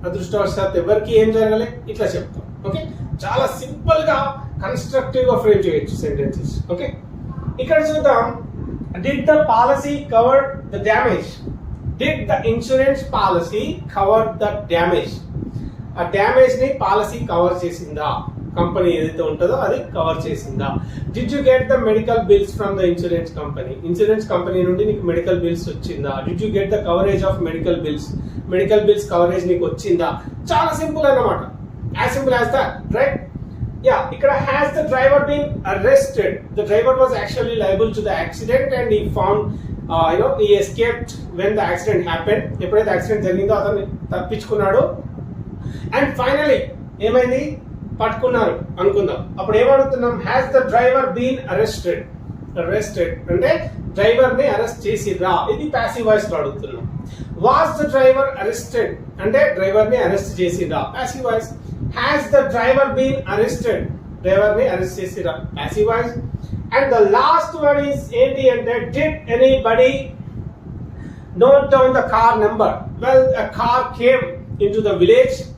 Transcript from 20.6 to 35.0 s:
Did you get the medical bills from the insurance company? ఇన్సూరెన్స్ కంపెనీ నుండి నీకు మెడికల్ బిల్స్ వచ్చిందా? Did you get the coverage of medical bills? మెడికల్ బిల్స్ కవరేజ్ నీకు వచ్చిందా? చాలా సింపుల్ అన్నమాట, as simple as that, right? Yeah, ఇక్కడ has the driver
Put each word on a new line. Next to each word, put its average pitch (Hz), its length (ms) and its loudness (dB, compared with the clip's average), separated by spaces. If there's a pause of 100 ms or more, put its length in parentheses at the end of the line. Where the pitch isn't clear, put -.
Did 240 180 -4
you 285 140 -2
get 254 140 6 (100)
the 247 160 4
medical 220 320 2 (100)
bills 202 280 6
from 202 220 -2
the 185 120 2
insurance 170 480 -2
company? 143 340 -8 (140)
ఇన్సూరెన్స్ 208 460 2
కంపెనీ 185 340 0
నుండి 180 220 2
నీకు - 200 -2
మెడికల్ 170 360 0
బిల్స్ 170 260 -2
వచ్చిందా? 139 420 -6 (140)
Did 175 160 -4
you 214 140 -2
get 190 180 0
the - 140 0
coverage 190 400 2
of 185 60 0 (120)
medical 165 380 -2
bills? 151 200 -4 (480)
మెడికల్ 208 360 2
బిల్స్ - 240 2
కవరేజ్ 175 380 2
నీకు 175 180 0
వచ్చిందా? 175 400 0 (420)
చాలా 320 200 2 (100)
సింపుల్ 311 300 0
అన్నమాట, 226 300 2 (600)
as 254 140 0
simple 262 240 2
as 233 60 0 (100)
that, - 120 0 (280)
right? - 180 2 (720)
Yeah, - 140 4 (140)
ఇక్కడ 277 160 4 (180)
has 285 180 2 (100)
the 302 160 0
driver 269 260 6 (120)